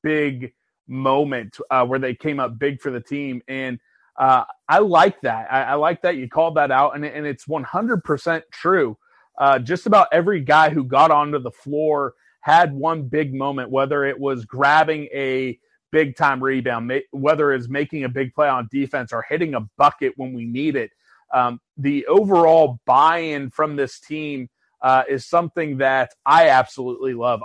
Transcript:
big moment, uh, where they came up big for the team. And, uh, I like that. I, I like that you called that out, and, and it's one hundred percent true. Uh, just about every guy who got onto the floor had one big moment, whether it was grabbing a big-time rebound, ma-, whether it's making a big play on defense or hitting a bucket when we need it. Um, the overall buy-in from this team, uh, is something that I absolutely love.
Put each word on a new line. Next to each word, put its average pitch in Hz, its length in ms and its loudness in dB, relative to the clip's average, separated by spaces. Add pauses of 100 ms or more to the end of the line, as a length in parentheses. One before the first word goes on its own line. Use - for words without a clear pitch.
big 143 520 -4 (340)
moment, 131 720 -2 (120)
uh, 127 160 2
where 131 140 -2
they 127 160 -4
came 147 240 -6
up 120 180 -6
big 139 220 -4
for 147 100 -8
the 123 120 -8
team. 139 460 -8
And, 131 320 -8 (380)
uh, 131 260 4 (260)
I 165 100 6
like 190 420 4
that. 113 300 -6
I, 135 120 0
I 123 100 -4
like 151 300 0
that 175 140 0
you 127 120 -10
called 160 260 0
that 143 160 2
out, 135 240 2
and, 147 80 -10
and 147 220 -8
it's 139 220 -10
one 147 160 -6
hundred 208 400 -4
percent 160 480 -4
true. 160 460 0 (400)
Uh, 139 200 4
just 131 300 -4
about 196 240 6
every 175 300 2
guy 151 280 4
who 151 140 -2
got 131 260 4
onto 147 300 0
the 123 100 -10
floor 147 640 -4 (280)
had 160 320 4
one 156 300 -4
big 139 300 -4
moment, 135 380 -6
whether 139 340 0
it 135 140 -4
was 135 260 -4
grabbing 147 600 2
a 131 520 -4 (340)
big-time 143 520 0
rebound, 123 440 -2
ma-, 131 120 -2 (100)
whether 143 440 0
it's 123 140 -6
making 143 360 -6
a 127 60 -4
big 127 260 -6
play 151 120 2
on 127 240 -2
defense 135 400 -6
or 113 160 -6
hitting 156 280 -4
a 117 60 -4 (160)
bucket 143 400 2
when 131 160 -10
we 117 120 -10
need 139 300 -4
it. 113 160 -6 (420)
Um, 123 260 0 (180)
the 139 280 -2
overall 165 800 4
buy-in 151 640 2
from 151 260 -4
this 135 240 -4
team, 147 500 -10 (340)
uh, 131 260 4
is 135 160 -4
something 165 520 -2
that 131 340 0 (140)
I 156 240 6
absolutely 127 640 0
love. 117 320 -2